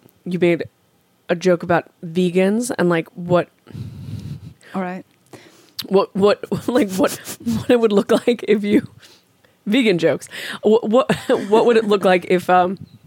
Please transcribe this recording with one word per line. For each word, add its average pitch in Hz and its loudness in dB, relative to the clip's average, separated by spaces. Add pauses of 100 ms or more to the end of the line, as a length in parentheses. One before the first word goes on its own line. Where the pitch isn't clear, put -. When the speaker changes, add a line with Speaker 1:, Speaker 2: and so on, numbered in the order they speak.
(260)
Speaker 1:
you 180 -6
made 170 0 (640)
a 175 -2
joke 175 0
about 175 -2 (120)
vegans 185 -2
and, 175 2
like, 165 -2
what 175 -2 (1200)
Speaker 2:
All 196 -6
right. 180 -10 (840)
Speaker 1:
what, 196 0
what, 196 2
<laughs> - -4
like, 220 0
what, 190 0 (340)
what 226 -4
it 240 6
would 226 2
look 208 0
like 240 0
if 208 2
you, 208 0 (800)
vegan 220 2
jokes. 160 0 (360)
What, 214 2
what, 226 2
<laughs> - -12 (220)
what 214 4
would 233 4
it 220 2
look 202 0
like 185 2
if, 180 0
um, 180 2 (280)